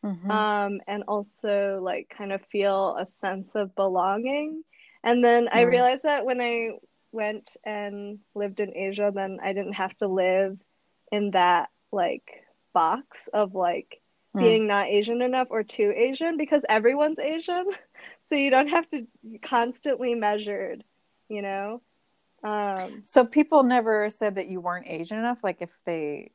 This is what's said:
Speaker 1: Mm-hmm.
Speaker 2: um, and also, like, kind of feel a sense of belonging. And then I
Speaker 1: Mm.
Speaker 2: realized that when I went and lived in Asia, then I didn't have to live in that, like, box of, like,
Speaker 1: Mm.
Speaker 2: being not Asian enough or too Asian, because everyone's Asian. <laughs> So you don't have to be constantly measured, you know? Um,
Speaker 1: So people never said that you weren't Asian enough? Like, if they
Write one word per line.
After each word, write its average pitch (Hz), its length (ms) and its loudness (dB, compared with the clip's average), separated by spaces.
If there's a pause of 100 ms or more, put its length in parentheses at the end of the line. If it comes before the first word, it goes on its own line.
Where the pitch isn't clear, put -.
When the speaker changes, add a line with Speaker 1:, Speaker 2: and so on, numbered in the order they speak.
Speaker 1:
Mm-hmm. 190 240 -4
Speaker 2:
um, 208 580 0
and 202 200 -6
also, 202 720 -2
like, 185 280 -6
kind 196 220 -10
of 196 100 -6 (100)
feel 196 460 2
a 190 120 -6
sense 190 460 -8
of 202 200 -4
belonging. 233 880 0 (400)
And 240 220 4
then 240 260 6
I 226 100 6
Speaker 1:
Mm. 240 80 6
Speaker 2:
realized 247 340 4
that 285 220 0
when 254 160 -2
I 233 360 -4 (340)
went 214 540 -6
and 202 540 -10 (160)
lived 202 240 -6
in 202 180 -4
Asia, 196 360 -2
then 190 300 -6
I 196 100 -4
didn't 196 200 -6
have 190 240 -6
to 208 100 -4
live 190 520 2 (520)
in 208 200 -2
that, 180 380 4 (220)
like, - 540 -4 (280)
box 180 600 0
of, 202 220 0
like, 175 460 -2 (340)
Speaker 1:
Mm. 202 40 -2
Speaker 2:
being 220 280 6
not 202 200 2
Asian 214 340 0
enough 254 300 0
or 220 120 -2
too 208 320 0
Asian, 269 420 0
because 294 320 2
everyone's 277 500 2
Asian. 339 520 -4
<laughs> 381 60 -8 (480)
So 311 100 -2
you 277 140 2
don't 269 200 4
have 339 200 0
to 254 160 -8 (240)
be 220 100 -16
constantly 247 760 -2
measured, 208 680 -4 (460)
you 208 120 -8
know? 202 400 -8 (640)
Um, 202 640 -4
Speaker 1:
So 254 200 6
people 302 380 4
never 226 460 2
said 214 260 -4
that 190 120 -6
you 185 140 -8
weren't 175 260 -6
Asian 170 320 -8
enough? 240 240 -4
Like, 185 180 -4
if 175 80 -10 (160)
they 156 500 -6